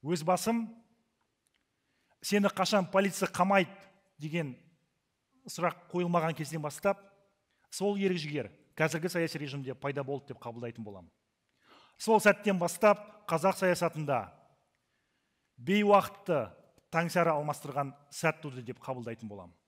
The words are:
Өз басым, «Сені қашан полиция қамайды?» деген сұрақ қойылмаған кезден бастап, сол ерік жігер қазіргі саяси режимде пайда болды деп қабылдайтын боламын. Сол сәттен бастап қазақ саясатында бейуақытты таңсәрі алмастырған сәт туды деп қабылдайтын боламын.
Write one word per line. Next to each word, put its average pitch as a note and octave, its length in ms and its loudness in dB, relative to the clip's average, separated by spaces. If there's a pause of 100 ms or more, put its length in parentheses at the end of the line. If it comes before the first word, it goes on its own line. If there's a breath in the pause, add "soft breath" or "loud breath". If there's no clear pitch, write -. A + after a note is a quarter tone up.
Өз D#3 220 -2
басым, G#3+ 420 0 (1500)
«Сені G3+ 280 2
қашан F#3+ 420 0
полиция G3 360 0
қамайды?» F#3 440 2 (460)
деген D3+ 360 -6 (960)
сұрақ - 400 -4
қойылмаған F3 480 0
кезден D#3 240 -8
бастап, G3 380 -2 (720)
сол G3+ 260 -4
ерік F#3+ 200 0
жігер D3 340 -6 (260)
қазіргі D#3+ 320 0
саяси E3 300 -2
режимде C3+ 340 -8
пайда C#3 300 -6
болды C3+ 300 -8
деп - 80 -18
қабылдайтын A#2 420 -12
боламын. F#2+ 260 -16 (880 soft breath)
Сол A3 240 4
сәттен G3+ 380 4
бастап G3+ 420 4 (280)
қазақ E3 280 2
саясатында D3+ 760 0 (1300)
бейуақытты F3+ 920 2 (420)
таңсәрі E3 400 2
алмастырған C#3+ 600 -4 (160)
сәт D#3 320 -2
туды C3 200 -12
деп A#2+ 200 -12
қабылдайтын A#2 480 -10
боламын. F#2+ 260 -18 (120)